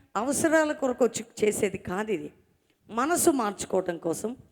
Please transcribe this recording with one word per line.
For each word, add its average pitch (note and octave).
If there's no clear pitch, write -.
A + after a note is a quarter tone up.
అవసరాల D4+
కొరకు B3+
వచ్చి A3
చేసేది G3
కాదు G3+
ఇది. D3
మనసు D4+
మార్చుకోవటం G3
కోసం, F3